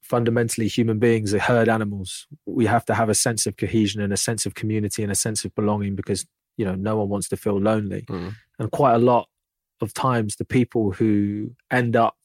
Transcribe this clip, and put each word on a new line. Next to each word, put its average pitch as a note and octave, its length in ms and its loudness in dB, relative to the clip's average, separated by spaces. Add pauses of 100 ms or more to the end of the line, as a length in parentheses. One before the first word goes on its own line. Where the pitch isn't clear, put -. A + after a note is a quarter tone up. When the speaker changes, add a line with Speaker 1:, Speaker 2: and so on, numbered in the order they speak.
Speaker 1:
fundamentally A#2 640 0
human A2 320 0
beings A2 340 2
are G#2 60 2
herd A#2 300 4
animals. G2+ 580 -4 (200)
We G#2+ 200 0
have A2+ 200 2
to A2 80 0
have A2 140 2
a G#2+ 60 2
sense A#2 320 0
of G#2 100 -4
cohesion G#2 440 0
and G2+ 120 -2
a G2 40 0
sense A2 280 -2
of G2 120 -6
community G#2+ 480 -2
and G2+ 80 -2
a - 20 -2
sense A2 300 -4
of F#2+ 100 -10
belonging G#2 400 0
because, F#2+ 320 -4 (300)
you A2+ 80 -2
know, F#2 100 -2
no G#2 220 -2
one G#2 120 0
wants G2+ 200 -4
to F#2+ 80 -4
feel G2+ 240 -2
lonely. G#2 480 0
Speaker 2:
Mm. F#2 260 -8 (240)
Speaker 1:
And A2 140 -6
quite C3 220 4
a A#2 40 4
lot A#2+ 300 4 (520)
of G#2+ 140 -6
times, A#2 420 -2
the - 80 -8
people A#2 460 0
who G#2 640 0 (180)
end A#2+ 240 2
up A2+ 300 2